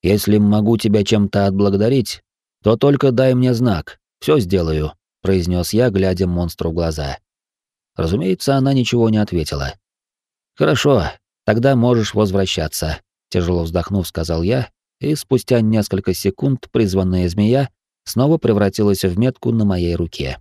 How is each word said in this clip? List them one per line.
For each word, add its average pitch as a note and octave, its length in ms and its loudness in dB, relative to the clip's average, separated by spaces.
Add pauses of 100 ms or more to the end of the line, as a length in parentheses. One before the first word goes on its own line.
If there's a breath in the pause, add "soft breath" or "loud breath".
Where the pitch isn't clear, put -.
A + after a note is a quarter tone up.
«Если G#2 380 2
могу G#2 360 4
тебя G#2 300 0
чем-то G2+ 420 0
отблагодарить, G2+ 720 0 (420)
то A2 120 4
только C#3 380 2
дай C3 200 2
мне B2+ 200 2
знак. A2+ 460 -2 (200)
Всё D3+ 200 2
сделаю», — D#2+ 520 0 (300)
произнёс F2+ 500 0
я, A#2+ 180 2
глядя F#2+ 380 0
монстру F2 440 -4
в - 20 -6
глаза. D#2 440 -4 (800)
Разумеется, E3 640 -2
она C3+ 160 2
ничего A#2+ 360 2
не A2 100 2
ответила. D2+ 540 -4 (840)
«Хорошо, C#3+ 480 2 (400)
тогда A#2+ 320 2
можешь A#2 360 2
возвращаться», — F#2 880 -2 (300)
тяжело F2 340 -2
вздохнув, E2+ 420 -4
сказал E2 380 -4
я, B2 260 -2 (300)
и D3 160 -2
спустя B2 460 0
несколько G#2+ 520 0
секунд B2+ 580 -4
призванная F#2 580 0
змея A2+ 400 0 (340)
снова D3 340 0
превратилась G2+ 680 0
в F2+ 120 0
метку A#2+ 360 -2
на A2 100 0
моей F2 320 0
руке. D2+ 460 -6